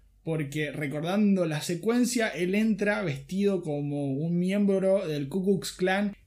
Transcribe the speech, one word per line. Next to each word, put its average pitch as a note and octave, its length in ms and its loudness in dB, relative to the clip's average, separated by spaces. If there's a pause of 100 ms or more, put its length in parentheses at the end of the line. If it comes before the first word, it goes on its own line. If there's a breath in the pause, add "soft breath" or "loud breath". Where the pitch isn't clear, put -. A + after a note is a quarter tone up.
(240)
porque D3+ 480 -4
recordando E3+ 760 0
la D3+ 140 -2
secuencia, A3 680 0
él F3+ 260 -2
entra G#3 480 2
vestido F#3 640 0
como D3 500 -2
un E3 240 0
miembro F#3+ 720 2
del D3 200 -2
Ku F#3 160 -4
Klux F#3+ 280 0
Klan, G3 440 0 (120)